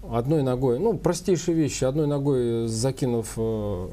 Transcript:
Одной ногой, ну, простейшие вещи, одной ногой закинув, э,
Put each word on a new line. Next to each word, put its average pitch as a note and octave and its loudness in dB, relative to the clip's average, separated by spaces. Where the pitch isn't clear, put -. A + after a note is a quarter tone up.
Одной C3+ 2
ногой, B2+ 2
ну, G3 0
простейшие F3 0
вещи, D3 0
одной D3 0
ногой B2+ 0
закинув, A#2 -2
э, G#2 -2